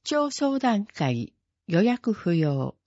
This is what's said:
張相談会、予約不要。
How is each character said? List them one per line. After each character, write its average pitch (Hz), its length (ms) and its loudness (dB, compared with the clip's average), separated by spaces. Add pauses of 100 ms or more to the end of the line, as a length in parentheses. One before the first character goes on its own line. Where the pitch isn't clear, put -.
張 294 260 0
相 269 300 -2
談 220 260 2
会、 123 480 -4 (320)
予 170 160 2
約 240 320 0
不 175 220 -2
要。 139 400 0 (120)